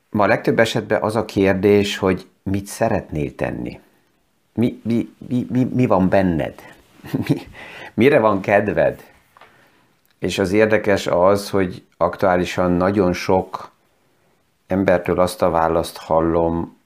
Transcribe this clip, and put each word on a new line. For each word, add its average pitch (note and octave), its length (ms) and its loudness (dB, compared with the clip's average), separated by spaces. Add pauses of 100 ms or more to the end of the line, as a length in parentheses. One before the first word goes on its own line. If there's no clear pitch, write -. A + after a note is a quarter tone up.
ma G#2 140 0
a G2 40 2
legtöbb A#2+ 320 0
esetben A2+ 420 0
az G#2+ 140 -2
a A2+ 100 -2
kérdés, G2 720 2
hogy F#2+ 300 -2 (160)
mit G2 220 -4
szeretnél E2+ 680 -4
tenni? A#1+ 440 -8 (720)
Mi, - 300 -2
mi, A2+ 300 -4 (140)
mi, B2 220 -4
mi, B2+ 240 0
mi B2+ 120 2
van F#2+ 240 2
benned? F2 440 0 (480)
<laughs> - 260 -6
Mi, - 140 -2 (520)
mire C3+ 260 4
van G#2 220 2
kedved? G2 600 0 (1160)
És F#2+ 200 -4
az F#2+ 120 0
érdekes G#2 560 2
az, G2 420 2
hogy F#2 340 -2 (140)
aktuálisan F2+ 720 0
nagyon F#2 420 2
sok - 580 -4 (960)
embertől F2+ 520 0
azt F2+ 220 0
a F#2 80 2
választ E2 480 0
hallom, E2 880 -2